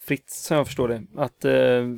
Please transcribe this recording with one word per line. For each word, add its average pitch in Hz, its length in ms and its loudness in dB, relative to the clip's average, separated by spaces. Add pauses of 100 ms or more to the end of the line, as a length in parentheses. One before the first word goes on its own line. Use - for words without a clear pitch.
fritt, - 260 -6
som - 260 -2
jag 143 100 2
förstår 123 220 -2
det, 113 140 -4 (140)
att, - 280 -4
eh, 131 360 4 (180)